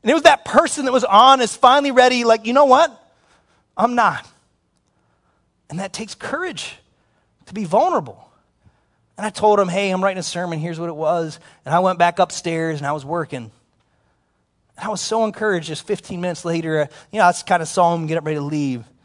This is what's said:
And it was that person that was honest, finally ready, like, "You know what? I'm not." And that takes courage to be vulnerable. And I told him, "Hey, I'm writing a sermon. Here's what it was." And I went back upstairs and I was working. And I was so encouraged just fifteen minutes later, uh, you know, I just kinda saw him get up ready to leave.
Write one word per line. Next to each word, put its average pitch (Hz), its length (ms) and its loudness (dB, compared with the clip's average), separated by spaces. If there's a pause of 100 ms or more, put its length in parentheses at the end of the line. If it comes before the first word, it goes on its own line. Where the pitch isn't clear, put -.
And 220 80 0
it 294 40 4
was 302 100 -2
that 294 200 6
person 294 400 0
that 254 80 -2
was 254 120 2
honest, 240 540 4
finally 277 340 4
ready, 247 320 4
like, 226 200 2
"You 226 80 -4
know 285 140 4
what? 277 280 4 (800)
I'm 240 200 -2
not." 202 320 0 (1400)
And 165 100 -8
that 190 140 -10
takes 220 200 -12
courage 311 640 -10 (720)
to - 80 -20
be 214 100 -6
vulnerable. 202 580 -2 (920)
And 202 100 -8
I 208 40 -6
told 208 280 2
him, 190 100 0
"Hey, 190 220 -2
I'm 185 140 -2
writing 190 140 0
a 175 40 -10
sermon. 175 360 -6
Here's 160 200 -8
what 170 120 -8
it 160 40 -10
was." 160 460 -4 (240)
And 139 100 -4
I 170 40 4
went 185 200 0
back 175 200 2
upstairs 165 600 -2
and 143 80 -8
I 143 60 -4
was 147 120 -8
working. 139 460 -8 (1300)
And - 100 -12
I 214 40 -6
was 196 100 -6
so 226 240 -2
encouraged 202 420 -4
just 156 200 -12
fifteen 180 340 -8
minutes 180 240 -6
later, 165 380 -2
uh, 143 40 -2 (240)
you 214 80 -8
know, 208 60 4
I 175 60 8
just - 160 -6
kinda 170 180 0
saw 170 300 2
him 165 120 -4
get 160 120 -2
up 151 80 -6
ready 156 100 -4
to 143 80 -6
leave. 139 400 -4 (200)